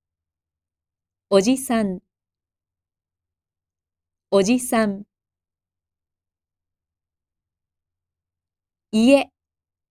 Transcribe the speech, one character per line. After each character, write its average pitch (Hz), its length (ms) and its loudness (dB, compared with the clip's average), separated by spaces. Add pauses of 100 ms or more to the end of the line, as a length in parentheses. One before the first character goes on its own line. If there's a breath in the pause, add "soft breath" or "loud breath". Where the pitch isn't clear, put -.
(1300)
お 202 120 2
じ 254 180 0
さ 226 240 -4
ん、 185 160 -6 (2250)
お 196 100 2
じ 240 180 0
さ 220 280 -2
ん。 202 160 -8 (4000)
家、 262 380 2 (600)